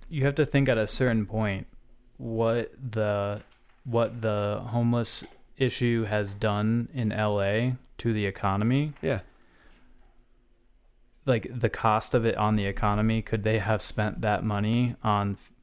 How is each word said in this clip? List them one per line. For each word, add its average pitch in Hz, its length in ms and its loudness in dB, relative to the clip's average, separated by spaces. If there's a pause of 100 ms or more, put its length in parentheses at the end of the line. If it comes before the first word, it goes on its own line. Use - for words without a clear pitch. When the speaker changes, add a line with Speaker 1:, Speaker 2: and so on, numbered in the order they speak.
Speaker 1:
you 139 160 0
have 139 100 2
to 147 100 4
think 139 240 4
at 120 80 4
a 110 100 2
certain 113 380 2
point 107 420 -2 (500)
what 113 540 0 (200)
the, 104 500 0 (420)
what 117 380 -2
the 104 460 0
homeless 117 560 0 (400)
issue 120 420 2
has 101 280 -2
done 107 600 0
in 113 180 -2
L 104 300 0
A 117 360 0 (220)
to 117 140 0
the 107 120 0
economy, 107 760 0
Speaker 2:
Yeah. 143 180 0 (2000)
Speaker 1:
like, 120 240 2
the 113 200 -2
cost - 440 0
of 117 120 4
it 113 120 2
on 107 180 2
the 101 100 0
economy, 107 560 2
could 107 220 -4
they 110 160 2
have 104 220 0
spent 107 400 -4
that 104 220 0
money 110 600 0
on 101 300 0
f-, - 180 -14 (120)